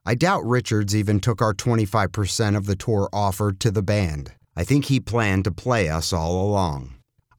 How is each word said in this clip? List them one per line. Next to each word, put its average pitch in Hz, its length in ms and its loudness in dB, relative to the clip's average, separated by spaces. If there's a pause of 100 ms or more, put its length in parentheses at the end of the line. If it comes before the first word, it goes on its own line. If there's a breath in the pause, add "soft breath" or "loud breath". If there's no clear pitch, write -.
I 113 80 2
doubt 175 320 2
Richards 107 480 0
even 104 240 2
took 113 240 0
our 110 100 2
twenty-five 107 600 0
percent 104 420 0
of 101 120 -2
the 98 100 0
tour 101 360 0
offered 101 460 0
to 113 140 2
the 107 100 0
band. 87 520 -2 (200)
I 87 100 -4
think 139 200 2
he 131 160 2
planned 101 440 0
to 101 60 -2
play 110 380 0
us 80 240 -2
all 87 320 0
along. 76 520 -2 (420)